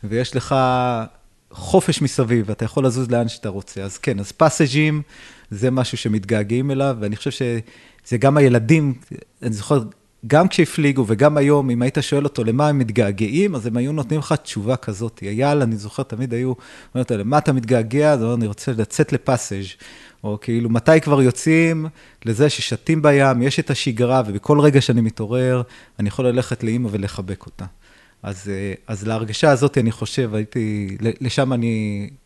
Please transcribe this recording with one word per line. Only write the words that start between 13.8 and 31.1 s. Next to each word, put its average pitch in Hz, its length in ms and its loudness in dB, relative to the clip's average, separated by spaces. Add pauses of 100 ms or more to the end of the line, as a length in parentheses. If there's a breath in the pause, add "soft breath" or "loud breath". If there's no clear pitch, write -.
נותנים 151 280 -2
לך 147 140 -2
תשובה 117 420 -4
כזאת. 110 460 -8
אייל, 131 400 0
אני 113 140 0
זוכר, 104 280 -8
תמיד 120 300 -6
היו, 127 140 -2
אומרים 127 80 -2 (400 loud breath)
אותו, 123 220 -2
"למה 110 200 0
אתה 151 160 2
מתגעגע?" 123 600 2
אז 131 80 2
הוא 113 60 0
אומר, 120 100 0
"אני 113 100 -2
רוצה 101 240 -6
לצאת 113 420 -2
לפסאז'." 110 520 -4 (580 loud breath)
או 104 180 -4
כאילו, 117 280 -2
"מתי 151 320 4
כבר 143 200 2
יוצאים 160 640 2 (400 soft breath)
לזה 117 240 2
ששתים - 520 -2
בים, 139 400 4
יש 131 180 0
את - 100 -6
השגרה, 127 560 0
ובכל 104 340 0
רגע 143 220 6
שאני 120 200 2
מתעורר, 123 600 -2 (380 loud breath)
אני 104 80 -2
יכול 127 200 -2
ללכת 123 360 -2
לאמא 117 280 -2
ולחבק 98 540 -6
אותה." - 200 -14 (580 soft breath)
אז, 98 260 -10
אה, 98 240 -6 (140)
אז 107 200 -8
להרגשה 113 440 0
הזאת, 135 260 2
אני 113 140 2
חושב, 110 440 -4
הייתי, 107 640 -4
ל-, 113 240 -4